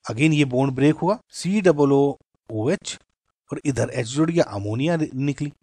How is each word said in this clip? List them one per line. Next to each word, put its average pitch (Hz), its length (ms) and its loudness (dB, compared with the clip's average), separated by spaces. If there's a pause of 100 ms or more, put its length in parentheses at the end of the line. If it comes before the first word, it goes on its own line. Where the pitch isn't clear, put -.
again 147 280 2
ये 147 120 4
बॉन्ड 131 300 0
ब्रेक 143 200 4
हुआ, 196 220 -2 (140)
सी 202 300 -2
डबल 147 300 4
ओ 139 260 2 (320)
ओ 113 200 -4
एच - 280 -6 (540)
और - 140 -10
इधर 123 340 -2
H 120 40 -2
जुड़ 147 280 0
गया, 165 120 2
अमोनिया 117 540 -2
नि-, 156 180 -4
निकली। 143 360 -4 (120)